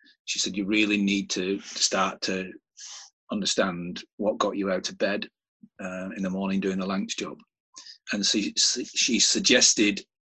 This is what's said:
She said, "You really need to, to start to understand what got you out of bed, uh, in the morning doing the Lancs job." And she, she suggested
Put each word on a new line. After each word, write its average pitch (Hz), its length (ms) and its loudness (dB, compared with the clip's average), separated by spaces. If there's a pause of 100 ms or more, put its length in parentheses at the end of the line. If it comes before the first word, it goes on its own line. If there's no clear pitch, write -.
(240)
She - 160 -4
said, 92 160 -4
"You 101 100 -2
really 104 360 2
need 98 300 0
to, 98 260 0
to - 60 -14
start - 580 0
to 92 280 -4 (800)
understand 92 760 -2 (140)
what - 200 0
got 104 180 0
you 98 160 0
out 92 180 -2
of 95 100 -12
bed, 107 280 0 (560)
uh, 92 320 -8
in 98 80 -4
the 92 60 0
morning 95 320 0
doing 95 180 0
the 92 60 -2
Lancs 98 300 -2
job." 87 220 -6 (760)
And 101 140 0
she, - 300 0
she - 640 0
suggested 104 800 4 (280)